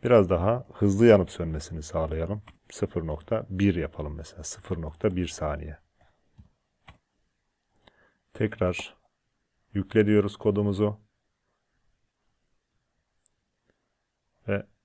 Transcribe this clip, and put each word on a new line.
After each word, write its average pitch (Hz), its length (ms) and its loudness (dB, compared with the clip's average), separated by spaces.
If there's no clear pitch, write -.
Biraz 113 260 6
daha 95 440 0
hızlı 101 320 4
yanıp 101 260 8
sönmesini 80 520 -8
sağlayalım. 80 600 -6
Sıfır 85 360 -6
nokta 92 420 -6
bir 98 260 2
yapalım 76 400 -8
mesela. 78 280 -16
Sıfır - 380 -10
nokta 85 340 -4
bir 90 120 -2
saniye. 76 500 -8
Tekrar - 640 -4
"yükle" 101 320 2
diyoruz 101 320 2
kodumuzu. 104 600 0
Ve 101 180 -2